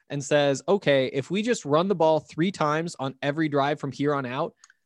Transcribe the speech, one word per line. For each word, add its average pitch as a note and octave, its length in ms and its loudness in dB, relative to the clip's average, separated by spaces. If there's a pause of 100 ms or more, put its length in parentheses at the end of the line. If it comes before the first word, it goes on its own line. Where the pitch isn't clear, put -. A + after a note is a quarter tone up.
and C#3+ 160 -6
says, C#3+ 420 2
"Okay, C#3+ 460 2
if C3+ 180 -4
we G3 120 -2
just A3+ 240 -2
run D#3 220 2
the G3+ 60 0
ball D#3+ 260 2
three E3+ 300 -2
times D#3+ 480 -2
on C3+ 220 -6
every D3 300 -2
drive C#3+ 280 0
from C#3 140 -8
here C#3+ 220 -2
on C#3 100 -2
out, C3 300 -6 (320)